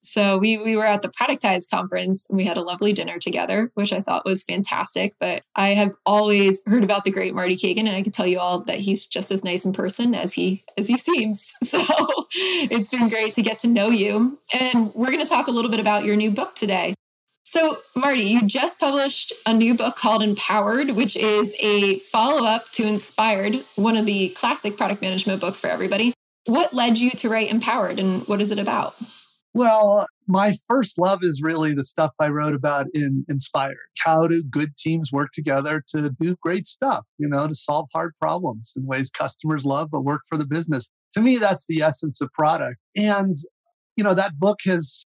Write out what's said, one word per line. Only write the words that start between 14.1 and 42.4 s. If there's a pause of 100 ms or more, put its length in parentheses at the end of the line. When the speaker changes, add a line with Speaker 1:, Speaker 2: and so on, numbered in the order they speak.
Speaker 1:
And
we're
gonna
talk
a
little
bit
about
your
new
book
today. (500)
So (180)
Marty,
you
just
published (140)
a
new
book
called
Empowered,
which
is
a
follow-up
to
Inspired, (120)
one
of
the
classic
product
management
books
for
everybody. (340)
What
led
you
to
write
Empowered,
and
what
is
it
about? (580)
Speaker 2:
Well, (200)
my (120)
first
love
is
really
the
stuff
I
wrote
about
in
*Inspired*. (220)
How
do
good
teams
work
together
to
do
great
stuff, (140)
you
know,
to
solve
hard
problems
in
ways
customers
love,
but
work
for
the
business? (220)
To
me,
that's
the
essence
of
product. (180)